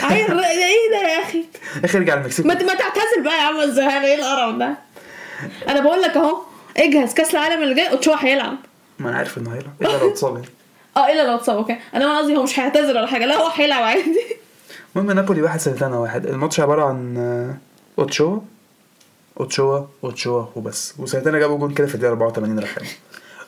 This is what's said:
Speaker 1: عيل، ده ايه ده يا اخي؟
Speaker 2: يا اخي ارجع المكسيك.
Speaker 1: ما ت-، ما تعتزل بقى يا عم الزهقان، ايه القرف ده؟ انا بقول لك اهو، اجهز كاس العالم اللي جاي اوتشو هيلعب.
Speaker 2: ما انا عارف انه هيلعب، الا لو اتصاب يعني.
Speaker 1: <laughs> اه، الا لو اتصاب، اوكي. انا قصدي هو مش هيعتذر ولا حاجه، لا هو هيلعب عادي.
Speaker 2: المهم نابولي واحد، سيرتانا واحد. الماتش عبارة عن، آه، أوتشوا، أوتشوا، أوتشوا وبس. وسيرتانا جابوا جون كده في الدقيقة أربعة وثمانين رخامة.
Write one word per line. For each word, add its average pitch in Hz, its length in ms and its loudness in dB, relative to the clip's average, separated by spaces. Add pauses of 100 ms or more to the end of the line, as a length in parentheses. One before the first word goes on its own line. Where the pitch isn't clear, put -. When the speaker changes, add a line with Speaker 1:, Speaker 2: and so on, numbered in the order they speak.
Speaker 1:
عيل، 277 240 2
ده 349 240 2
ايه 381 420 2
ده 392 160 2
يا 330 140 0
اخي؟ 330 220 -4 (320)
Speaker 2:
يا - 80 -2
اخي 185 140 2
ارجع 170 160 4
المكسيك. 139 320 -2
Speaker 1:
ما 339 80 4
ت-، - 80 -2
ما 370 120 0
تعتزل 427 500 0
بقى 311 140 0
يا 302 40 2
عم 302 180 0
الزهقان، 277 420 2
ايه 277 120 4
القرف 262 420 0
ده؟ 247 180 -2 (960)
انا 285 120 2
بقول 330 220 4
لك 330 140 2
اهو، 320 260 2 (340)
اجهز 285 380 4
كاس 320 200 2
العالم 320 280 0
اللي 269 120 2
جاي 330 160 2
اوتشو 269 240 2
هيلعب. 269 420 0 (420)
Speaker 2:
ما 135 100 -6
انا 123 100 -2
عارف - 200 -6
انه 117 160 -8
هيلعب، 127 180 -12 (100)
الا - 160 0
لو 147 120 4
اتصاب 139 240 -2
يعني. 123 140 -12 (260)
Speaker 1:
<laughs> - 220 -10
اه، 277 160 4
الا 311 140 2
لو 240 80 0
اتصاب، 233 220 -2
اوكي. 220 200 -4 (180)
انا 294 240 2
قصدي 294 180 2
هو 269 60 2
مش 269 160 -2
هيعتذر 285 380 2
ولا 220 100 0
حاجه، 240 200 -2
لا 285 100 2
هو 320 120 2
هيلعب 294 340 0
عادي. 339 540 0 (600)
Speaker 2:
المهم 196 200 0
نابولي 190 260 2
واحد، 160 180 0
سيرتانا 131 380 -2
واحد. 117 280 -4
الماتش 139 340 -2
عبارة 147 240 2
عن، 127 340 -4
آه، 120 380 -4 (420)
أوتشوا، 160 420 0 (1000)
أوتشوا، 139 460 0 (180)
أوتشوا 120 400 -4 (120)
وبس. - 420 -8
وسيرتانا 139 400 0
جابوا 147 200 2
جون 143 160 -2
كده 143 120 2
في 143 80 -6
الدقيقة 120 180 0
أربعة 113 160 0
وثمانين 110 300 -2
رخامة. - 300 -8 (600)